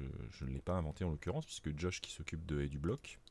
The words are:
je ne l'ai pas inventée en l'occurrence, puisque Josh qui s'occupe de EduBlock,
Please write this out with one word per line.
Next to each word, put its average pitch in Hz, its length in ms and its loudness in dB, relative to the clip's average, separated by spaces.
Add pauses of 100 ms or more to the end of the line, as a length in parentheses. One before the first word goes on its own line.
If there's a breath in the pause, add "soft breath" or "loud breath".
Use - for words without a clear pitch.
(320)
je - 120 -6
ne 65 60 0
l'ai 67 100 0
pas 87 140 2
inventée 85 320 2
en 85 60 4
l'occurrence, 90 340 0
puisque - 340 -2
Josh 87 220 2
qui - 100 -6
s'occupe 80 340 -4
de 73 160 4
EduBlock, 71 580 0 (120)